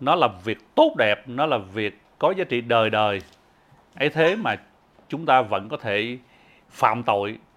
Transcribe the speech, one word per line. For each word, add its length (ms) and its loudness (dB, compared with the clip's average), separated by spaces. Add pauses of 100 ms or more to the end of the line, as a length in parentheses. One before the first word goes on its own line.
nó 140 0
là 140 4 (160)
việc 300 -8
tốt 240 4
đẹp, 300 0
nó 180 -4
là 120 0
việc 420 -8 (180)
có 180 2
giá 80 -2
trị 160 -2
đời 300 2
đời. 320 0 (720)
Ấy 140 -2
thế 280 2
mà 200 -4 (520)
chúng 180 -10
ta 160 6
vẫn 260 -4
có 80 -8
thể 420 -4 (520)
phạm 320 0
tội 360 -2 (180)